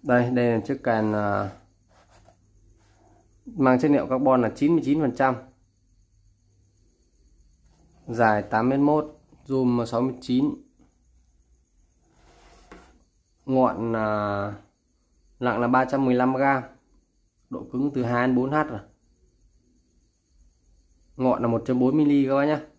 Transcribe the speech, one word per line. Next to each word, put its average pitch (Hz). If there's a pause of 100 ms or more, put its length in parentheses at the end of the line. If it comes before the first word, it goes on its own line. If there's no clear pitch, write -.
Đây, 123
đây 120
là 113
chiếc 135
càng, 107
à, 101 (2000)
mang 131
chất 147
liệu -
carbon 131
là 110
chín 151
mươi 156
chín 147
phần 127
trăm. 131 (2750)
Dài 113
tám 113
mét 135
một, 151 (280)
zoom 123
sáu 117
mươi 127
chín. 131 (3000)
Ngọn, 117
à, 104 (840)
nặng 120
là 120
ba 127
trăm 135
mười 127
lăm 127
gram. 135 (840)
Độ -
cứng 139
từ 127
hai 120
đến 127
bốn 131
H 151 (140)
rồi. 107 (2500)
Ngọn 127
là 120
một 117
chấm 127
bốn 131
mm 143
các 139
bác 139
nhá. 151 (200)